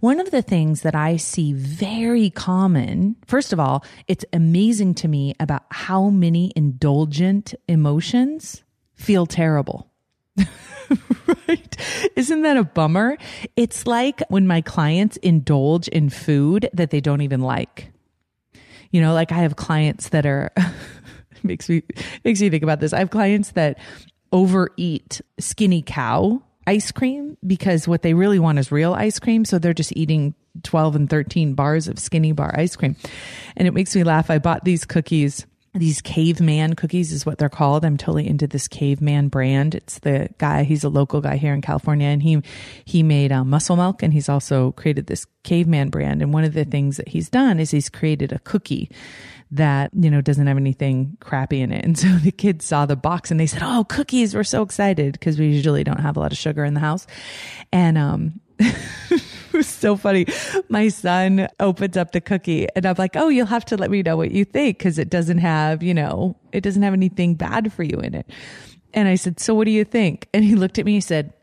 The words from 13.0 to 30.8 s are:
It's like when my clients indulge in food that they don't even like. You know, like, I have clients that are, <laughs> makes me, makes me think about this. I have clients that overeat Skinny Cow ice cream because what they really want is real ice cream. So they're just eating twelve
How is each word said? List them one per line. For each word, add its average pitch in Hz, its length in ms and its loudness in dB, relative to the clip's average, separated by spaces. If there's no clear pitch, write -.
It's - 300 -2
like 240 420 0
when 190 180 4
my 170 140 2
clients 170 560 0
indulge 156 720 2
in 151 200 0
food 151 640 0
that 170 180 -2
they 147 100 0
don't 143 200 0
even 135 200 -2
like. 127 500 -6
You 175 80 4
know, 160 120 4
like, 165 200 0
I 165 60 -2
have 160 180 0
clients 156 540 -2
that 151 140 2
are, 139 280 -2
<laughs> - 460 -20
makes - 260 -6
me, 165 140 0
makes 214 160 2
me 202 100 4
think 156 120 0
about 156 160 0
this. 156 140 -2
I - 80 -2
have 190 100 -2
clients 208 420 0
that 151 260 0
overeat 180 880 0
Skinny 185 420 0
Cow 147 600 -2
ice 208 260 0
cream 285 440 -4
because 185 400 0
what 170 160 0
they 165 120 2
really 190 240 4
want 160 200 2
is 135 140 -2
real 160 220 2
ice 214 240 -2
cream. 226 260 2
So 196 140 0
they're 165 160 2
just - 220 -4
eating 151 380 0
twelve 156 340 0